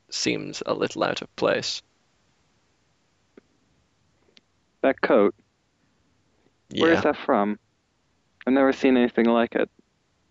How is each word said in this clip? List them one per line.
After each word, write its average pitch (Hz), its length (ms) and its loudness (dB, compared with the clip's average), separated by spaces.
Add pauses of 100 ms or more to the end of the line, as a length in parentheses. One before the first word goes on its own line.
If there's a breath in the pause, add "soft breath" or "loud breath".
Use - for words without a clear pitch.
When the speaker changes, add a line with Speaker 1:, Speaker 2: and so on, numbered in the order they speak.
Speaker 1:
seems - 560 -6
a - 80 -4
little - 300 -4
out - 180 -4
of - 160 -16
place. 113 440 -2 (3000)
Speaker 2:
That - 200 0
coat? 107 340 4 (1300)
Speaker 1:
Yeah. - 140 -2
Speaker 2:
Where 165 100 4
is - 100 0
that 147 140 0
from? 104 420 0 (880)
I've 127 60 2
never 135 200 4
seen 131 240 2
anything 120 280 2
like 117 300 0
it. - 140 -2 (600)